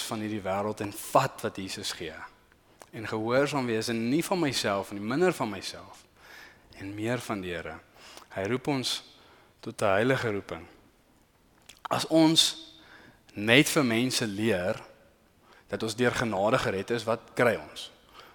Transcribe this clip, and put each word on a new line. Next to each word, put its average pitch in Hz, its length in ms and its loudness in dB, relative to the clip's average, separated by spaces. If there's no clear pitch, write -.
van 113 140 -6
hierdie 107 200 -4
wêreld 101 420 -2
en 101 80 -10
vat - 340 0
wat 107 160 -4
Jesus 95 360 -8
gee? 78 200 -10
En 110 160 -8
gehoorsaam 127 600 0
wees 110 200 -2
en 113 200 -2
nie 147 160 2
van 190 140 -2
myself 110 540 0
nie, 101 80 -8
minder 147 320 2
van 127 160 -4
myself - 560 -12
en 98 120 -10
meer 113 280 -2
van 104 200 -4
die 90 120 -6
Here. 82 240 -8
Hy 95 160 -4
roep 127 240 -2
ons 127 280 -2
tot - 180 -8
'n 101 160 6
heilige 123 340 2
roeping. 87 340 -8
As - 220 0
ons 160 320 8
net 113 360 6
vir 151 160 2
mense 120 420 2
leer 101 520 0
dat 101 140 -6
ons 110 140 -4
deur 123 180 4
genade 110 460 2
gered 101 320 -2
is, 117 140 -4
wat 113 300 -4
kry 120 200 4
ons? - 320 -12